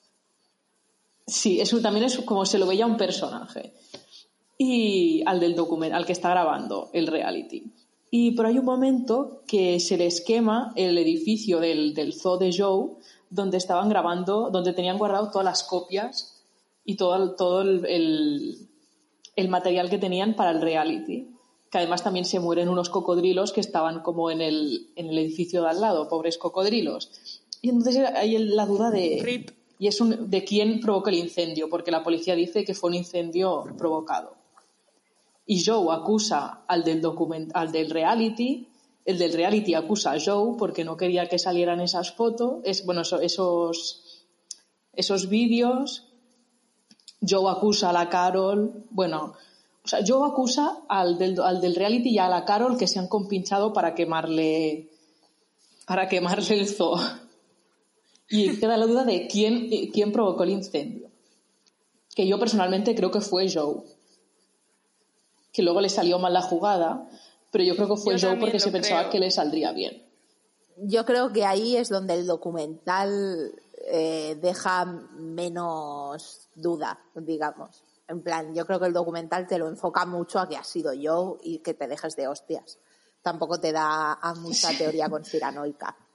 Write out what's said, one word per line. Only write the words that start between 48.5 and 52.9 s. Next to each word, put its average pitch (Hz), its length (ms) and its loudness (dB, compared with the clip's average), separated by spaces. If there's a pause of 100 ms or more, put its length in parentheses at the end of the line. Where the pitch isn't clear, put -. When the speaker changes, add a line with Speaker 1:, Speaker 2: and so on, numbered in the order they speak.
Speaker 1:
bueno, 160 440 -4 (480)
o - 60 -12
sea, - 180 -2
Joe 269 240 4
acusa 269 560 0
al 180 300 2
del, 185 240 0
al 180 220 2
del 180 120 2
reality 226 360 2
y 208 80 4
a 185 100 4
la 175 160 2
Carol 220 320 2
que 202 100 0
se 190 120 0